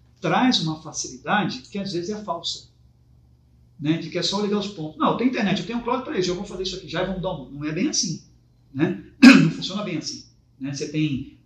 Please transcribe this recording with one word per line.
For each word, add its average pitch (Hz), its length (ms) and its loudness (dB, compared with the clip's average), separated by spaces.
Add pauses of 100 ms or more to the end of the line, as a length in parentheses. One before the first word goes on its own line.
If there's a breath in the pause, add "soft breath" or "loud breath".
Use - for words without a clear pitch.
(200 soft breath)
traz 208 400 4
uma 160 220 -2
facilidade 151 800 -4
que - 160 -10
às 175 140 -6
vezes 175 180 -4
é 208 120 -6
falsa. - 460 -8 (1080)
Né? 156 200 2
De - 120 -8
que 175 80 -4
é 165 40 -2
só 196 180 0
ligar 208 180 2
os - 100 -2
pontos. 156 300 -8
Não, 190 140 4
eu 156 40 0
tenho 247 140 4
internet, 202 300 2
eu - 60 -6
tenho 233 160 -4
cloud 254 220 0
pra 302 140 -2
isso, 180 120 2
eu 175 60 2
vou 202 80 -6
fazer 185 180 -8
isso - 140 -4
aqui, 156 120 -12
já 175 140 -2
e 190 40 0
vamos 180 160 -4
dar 135 100 -2
um. 131 180 -10
Não 143 140 -10
é 156 80 -2
bem 202 160 2
assim. 202 340 -2 (500)
Né? 156 400 0
<clears throat> - 100 4
Não 185 280 10
funciona 196 320 -6
bem 165 160 -4
assim. - 260 -10 (340)
Né? 139 140 -8
Você 143 160 -6
tem 151 580 -2